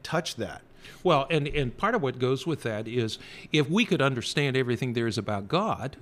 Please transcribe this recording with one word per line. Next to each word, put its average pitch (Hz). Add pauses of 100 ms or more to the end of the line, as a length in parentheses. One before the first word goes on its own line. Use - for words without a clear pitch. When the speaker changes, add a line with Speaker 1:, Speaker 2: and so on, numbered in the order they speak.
Speaker 1:
touch 160
that. 98 (440)
Speaker 2:
Well, 147
and, 151
and 139
part 220
of 214
what 127
goes 131
with 160
that 110
is 113 (360)
if 147
we 214
could 165
understand 135
everything 123
there 117
is 113
about 101
God, 160